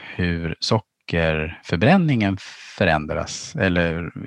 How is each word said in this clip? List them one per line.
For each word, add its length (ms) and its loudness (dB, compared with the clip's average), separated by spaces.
hur 440 -2
sockerförbränningen 1800 0
förändras, 800 -2
eller 560 0